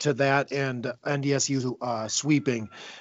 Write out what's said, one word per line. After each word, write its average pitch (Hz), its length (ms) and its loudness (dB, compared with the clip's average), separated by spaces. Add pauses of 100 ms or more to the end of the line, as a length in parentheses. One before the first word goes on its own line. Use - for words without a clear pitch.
to 147 140 2
that 139 360 2
and 131 420 -2 (140)
N 143 140 0
D 139 120 2
S 135 180 2
U, 127 300 0
uh, 117 280 -4
sweeping. 135 600 0 (300)